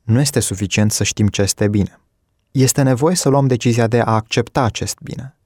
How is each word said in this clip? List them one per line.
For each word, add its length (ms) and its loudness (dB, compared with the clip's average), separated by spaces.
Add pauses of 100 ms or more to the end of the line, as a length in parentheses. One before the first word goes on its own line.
Nu 180 2
este 200 0
suficient 520 -2
să 120 -4
știm 240 0
ce 140 -2
este 260 0
bine. 320 -2 (560)
Este 260 2
nevoie 340 2
să 140 0
luăm 180 2
decizia 400 2
de 140 2
a 120 0
accepta 500 -2
acest 380 -4
bine. 440 -14